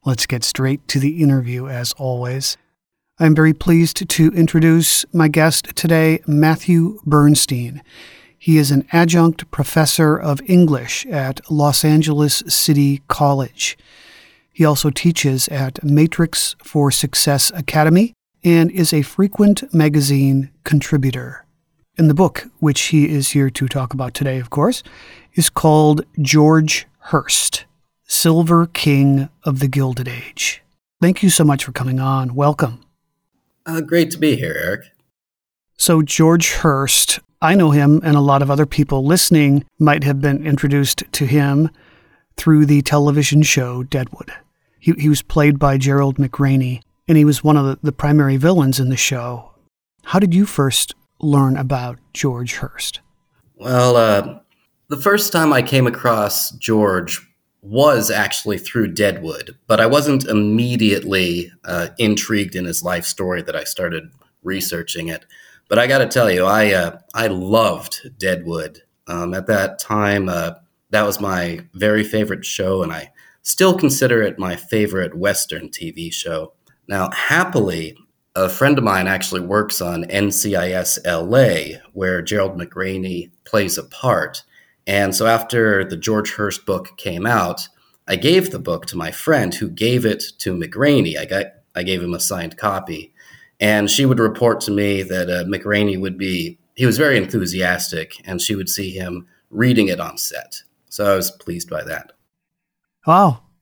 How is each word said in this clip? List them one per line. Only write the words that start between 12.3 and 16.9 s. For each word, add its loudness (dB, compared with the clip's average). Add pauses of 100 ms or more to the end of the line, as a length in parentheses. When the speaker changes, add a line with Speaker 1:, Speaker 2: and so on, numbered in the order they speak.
Speaker 1:
City 2
College. -2 (760)
He 2
also 2
teaches 0
at -6
Matrix 2
for 0